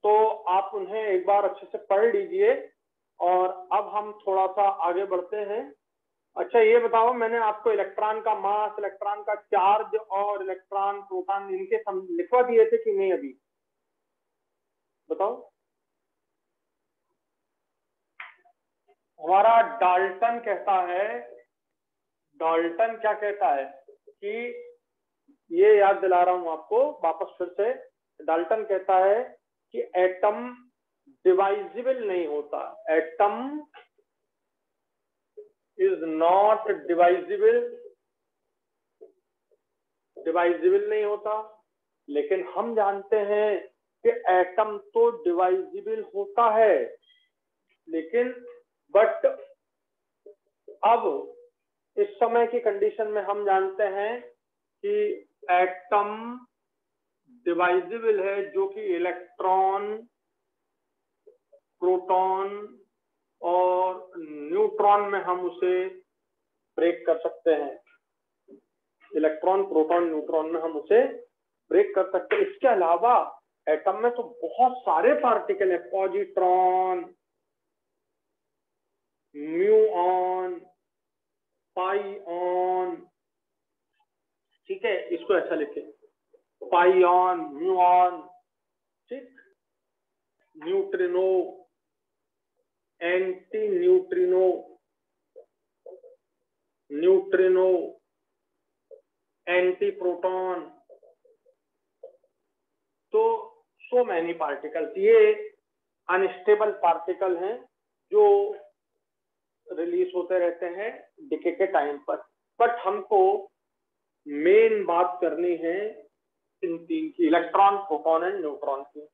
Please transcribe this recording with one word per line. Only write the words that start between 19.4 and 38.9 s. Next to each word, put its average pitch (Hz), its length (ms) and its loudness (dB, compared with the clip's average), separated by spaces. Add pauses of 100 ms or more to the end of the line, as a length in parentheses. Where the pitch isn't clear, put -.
डाल्टन 190 640 2
कहता 202 320 -4
है, 190 640 -2 (1000)
डाल्टन 170 600 0
क्या 214 160 -2
कहता 202 420 -2
है 135 300 -8 (260)
कि, 480 540 -10 (880)
ये 202 280 6
याद 196 180 4
दिला 180 260 2
रहा 180 120 4
हूं 170 180 -6
आपको 247 520 -2
वापस - 340 -4
फिर 175 100 -6
से, 226 260 -2 (500)
डाल्टन 170 400 -2
कहता 190 340 0
है 202 400 2 (340)
कि - 80 -8 (160)
atom 208 600 0 (520)
divisible 202 960 0
नहीं 180 220 -2
होता, 147 640 -8
atom 214 680 0 (2250)
is 165 400 0
not 190 680 2
divisible, 190 840 2 (2500)